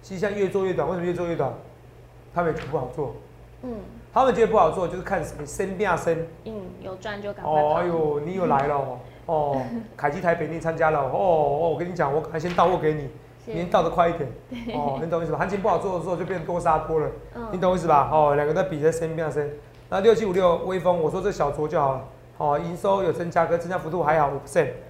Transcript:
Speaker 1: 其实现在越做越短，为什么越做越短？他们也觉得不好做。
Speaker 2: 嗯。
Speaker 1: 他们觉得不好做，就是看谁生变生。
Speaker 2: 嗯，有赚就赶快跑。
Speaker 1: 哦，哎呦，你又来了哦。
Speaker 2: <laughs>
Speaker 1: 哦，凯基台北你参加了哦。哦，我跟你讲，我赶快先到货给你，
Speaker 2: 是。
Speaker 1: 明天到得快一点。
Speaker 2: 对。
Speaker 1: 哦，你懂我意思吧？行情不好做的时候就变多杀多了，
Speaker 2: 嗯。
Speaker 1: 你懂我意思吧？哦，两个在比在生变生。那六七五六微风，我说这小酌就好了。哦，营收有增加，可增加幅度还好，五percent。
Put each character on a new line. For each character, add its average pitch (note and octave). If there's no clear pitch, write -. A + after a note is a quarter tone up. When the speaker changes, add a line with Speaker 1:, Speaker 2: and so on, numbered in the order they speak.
Speaker 1:
其 -
实 F3
现 G3+
在 G3+
越 G3
做 F#3+
越 F#3
短， D#3
为 F#3
什 F3
么 F3
越 F3
做 F3
越 E3+
短？ C3+
他 F3
们 D#3+
也 -
觉 -
得 C3+
不 D#3+
好 B2+
做。 C3
Speaker 2:
嗯。 A#3+
Speaker 1:
他 B3+
们 B3+
觉 A3
得 A3
不 G#3+
好 D#3+
做， F3
就 F3
是 F#3
看 F3
谁 -
生 F#3+
变 F3+
生。 D#3+
Speaker 2:
嗯， A3
有 F#3
赚 G#3
就 G3+
赶 G3
快 D3+
跑。 D3+
Speaker 1:
哦， D#3
哎 F3
呦， D#3
你 E3
又 F#3
来 C#3
了 D3
哦。 C3
Speaker 2:
<laughs> -
Speaker 1:
哦， C#3+
凯 D3
基 F3
台 F3
北 D#3+
你 D#3+
参 D#3+
加 D#3+
了 D3+
哦。 C3
哦， D#3+
我 C#3+
跟 F3
你 F#3
讲， D3
我 D3
赶 -
快 E3
先 F3
到 F3
货 F#3
给 D#3
你， C#3+
Speaker 2:
是。 A#3
Speaker 1:
明 E3+
天 F3
到 F#3+
得 -
快 E3+
一 E3+
点。 C#3+
Speaker 2:
对。 A#3
Speaker 1:
哦， C#3+
你 E3
懂 E3
我 -
意 E3
思 D#3
吧？ D3
行 F3+
情 F#3+
不 A3
好 F3
做 F#3+
的 D#3
时 F#3
候 F3
就 F3+
变 F3+
多 F3
杀 D#3+
多 D#3
了， C#3+
Speaker 2:
嗯。 A#3
Speaker 1:
你 F#3
懂 F3+
我 F#3
意 -
思 E3
吧？ C#3+
哦， D3+
两 D3
个 D#3
在 F3+
比 D3
在 D#3+
生 D#3+
变 D#3
生。 C#3+
那 F#3
六 A3
七 G#3+
五 F#3
六 F3
微 F#3
风， F3
我 D3+
说 F3
这 G3+
小 C#3+
酌 D3+
就 D#3
好 C3+
了。 B2
哦， D3
营 E3+
收 G3
有 D#3+
增 E3+
加， E3
可 E3+
增 E3+
加 F#3
幅 D#3
度 E3
还 D3+
好， C#3+
五 C3+
percent。 C#3+